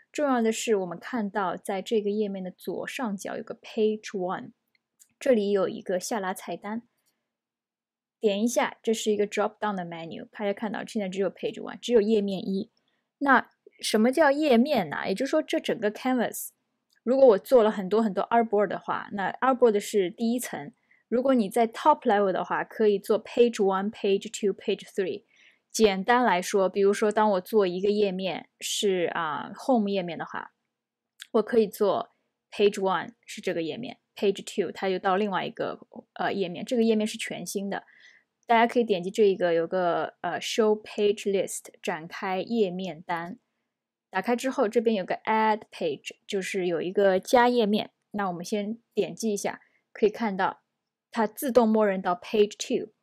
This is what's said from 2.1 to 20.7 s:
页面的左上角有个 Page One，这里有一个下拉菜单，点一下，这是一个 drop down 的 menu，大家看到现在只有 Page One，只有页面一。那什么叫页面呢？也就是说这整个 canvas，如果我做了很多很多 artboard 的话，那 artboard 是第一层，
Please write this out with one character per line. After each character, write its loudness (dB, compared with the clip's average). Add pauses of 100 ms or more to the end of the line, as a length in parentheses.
页 -2
面 -8
的 -10
左 -10
上 -6
角 -10
有 -10
个 -12
Page -4
One， -6 (720)
这 2
里 2
有 2
一 -10
个 -4
下 -6
拉 -6
菜 -12
单， -10 (1400)
点 0
一 2
下， -2
这 0
是 -2
一 0
个 0
drop -4
down -4
的 -6
menu， -12
大 -8
家 0
看 -8
到 -8
现 -6
在 -4
只 -4
有 -2
Page -8
One， -12
只 -4
有 8
页 2
面 -4
一。 -6 (460)
那 4 (320)
什 2
么 4
叫 6
页 4
面 2
呢？ -6
也 -2
就 -2
是 -4
说 2
这 -2
整 -4
个 -2
canvas， -2 (560)
如 2
果 8
我 10
做 6
了 6
很 -4
多 4
很 0
多 -2
artboard 4
的 -4
话， -6
那 -4
artboard 4
是 0
第 -2
一 -2
层， -10 (340)